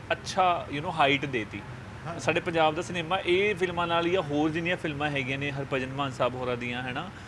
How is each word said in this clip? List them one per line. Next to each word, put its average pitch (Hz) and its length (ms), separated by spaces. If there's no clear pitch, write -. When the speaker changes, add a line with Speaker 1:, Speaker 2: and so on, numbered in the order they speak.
Speaker 1:
ਅੱਛਾ, 175 580
you 143 100
know, 175 100
ਹਾਈਟ 143 340
ਦੇਤੀ। 107 380
Speaker 2:
ਹਾਂ। 170 140
Speaker 1:
ਸਾਡੇ 170 200
ਪੰਜਾਬ 165 340
ਦਾ 165 80
ਸਿਨੇਮਾ 170 360
ਇਹ 190 360
ਫਿਲਮਾਂ 175 320
ਨਾਲ 170 220
ਜਾਂ 180 140
ਹੋਰ 147 280
ਜਿੰਨੀਆਂ 170 260
ਫਿਲਮਾਂ 151 340
ਹੈਗੀਆਂ 135 280
ਨੇ, 143 120
ਹਰਭਜਨ 131 420
ਮਾਨ 135 200
ਸਾਹਿਬ 123 220
ਹੋਰਾਂ 123 220
ਦੀਆਂ, 120 260
ਹੈ 127 100
ਨਾ, 165 180